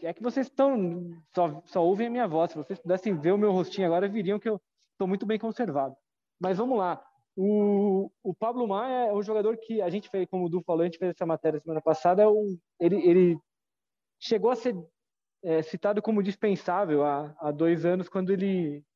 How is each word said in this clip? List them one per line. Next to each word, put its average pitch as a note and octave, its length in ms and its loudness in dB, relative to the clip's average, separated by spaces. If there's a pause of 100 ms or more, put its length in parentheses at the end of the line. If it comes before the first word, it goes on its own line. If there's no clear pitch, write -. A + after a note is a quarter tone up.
é E3 100 -6
que - 100 -12
vocês B3 240 -2
estão, F3+ 640 0 (240)
só, D#3+ 300 -2
só F3 200 0
ouvem G3+ 220 2
a - 20 -6
minha A#3+ 180 -2
voz. E3 240 0
Se D#3+ 60 -14
vocês D#3 220 -10
pudessem F#3 400 -2
ver E3+ 140 2
o G#3 40 2
meu G#3 140 2
rostinho F#3 340 -2
agora, F3 220 2
viriam G3+ 320 -4
que - 80 -10
eu G#3+ 140 -4 (360)
tô G3 80 -2
muito G3 200 -2
bem G#3+ 120 0
conservado. F#3+ 560 -4 (460)
Mas F3+ 180 -2
vamos A#3+ 200 0
lá. F3+ 260 -2 (340)
O, G3+ 720 2 (140)
o F#3 100 -4
Pablo A#3+ 320 -4
Maia A#3+ 440 -2
é G#3 40 0
um G#3 80 0
jogador G#3+ 360 -2
que A3 240 -6
a F3+ 80 -2
gente G3+ 200 -6
fez, F#3+ 200 -4
como F#3 160 -2
o E3+ 40 -2
Du F3 120 -2
falou, E3 220 0
a - 20 2
gente F3 120 -6
fez F3+ 140 -2
essa E3+ 140 -6
matéria D#3 340 -2
semana D#3+ 220 -6
passada, F3 400 2
é G#3+ 80 8
um, G#3 280 2 (220)
ele, F3 160 4 (100)
ele F3 320 8 (800)
chegou A3 320 0
a B3+ 60 2
ser, B3 180 -2 (680)
é, D#3+ 180 2
citado G3+ 400 -2
como G#3 220 0
dispensável F#3 800 0
há, D3 380 -2
há D3+ 100 -2
dois E3 340 0
anos, F3+ 220 0
quando F#3 240 -4
ele F3+ 540 -2 (100)